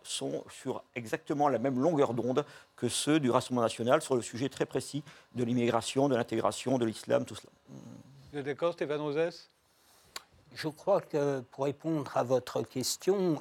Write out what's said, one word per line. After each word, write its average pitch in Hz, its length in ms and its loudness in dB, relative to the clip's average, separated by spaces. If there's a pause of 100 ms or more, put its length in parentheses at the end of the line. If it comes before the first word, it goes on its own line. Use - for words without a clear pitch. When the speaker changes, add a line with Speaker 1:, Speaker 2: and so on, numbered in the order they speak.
Speaker 1:
sont - 460 -6
sur - 340 -8 (120)
exactement 143 540 0
la 127 80 4
même 123 220 0
longueur 143 340 4
d'onde 123 320 0 (300)
que 123 140 -2
ceux 151 300 2
du 127 120 4
Rassemblement 120 320 2
national 120 380 2
sur 135 140 0
le 120 60 2
sujet 120 280 -4
très - 160 -2
précis 139 380 -6 (320)
de 123 80 -2
l'immigration, 120 640 2
de 135 60 4
l'intégration, 113 600 0
de 120 80 2
l'islam, 120 400 0
tout 113 100 -12
cela. - 160 -18 (800)
Speaker 2:
Vous 147 80 -8
êtes 135 60 -8
d'accord, 156 280 -2
Stéphane 151 280 -2
Rosès ? 151 480 -2 (1040)
Speaker 3:
Je - 140 -8
crois 170 320 0
que 143 400 0
pour 127 240 -8
répondre 143 540 -2
à 147 60 4
votre 127 380 0
question, 170 800 0